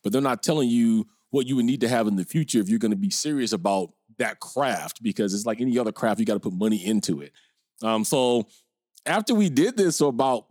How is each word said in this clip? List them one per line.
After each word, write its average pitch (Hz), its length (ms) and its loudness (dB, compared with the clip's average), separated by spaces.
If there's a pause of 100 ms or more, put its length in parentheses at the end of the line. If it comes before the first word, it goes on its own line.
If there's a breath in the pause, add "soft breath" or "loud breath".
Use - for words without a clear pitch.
but 101 100 -2
they're 135 100 2
not 127 200 0
telling 151 280 2
you 113 360 4 (220 soft breath)
what 131 180 0
you 131 100 -2
would 120 100 2
need 127 160 0
to 117 60 2
have 117 200 0
in 101 80 0
the 92 80 -2
future 151 340 -2
if 98 120 0
you're 113 80 2
gonna 107 180 0
be 98 140 -2
serious 135 420 -2
about 98 400 -2 (240)
that 113 240 -4
craft, 123 640 -4
because 104 320 -2
it's 104 100 -4
like 113 160 -4
any 123 180 0
other 110 140 0
craft, 107 280 -2
you 110 60 2
gotta 104 140 0
put 98 140 -6
money 104 300 0
into 98 360 -2
it. 71 120 -16 (500 soft breath)
Um, 110 200 0
so 123 460 0 (560 soft breath)
after 208 300 0
we 208 160 4
did 147 260 2
this 185 220 2
for 147 80 4
about 127 440 0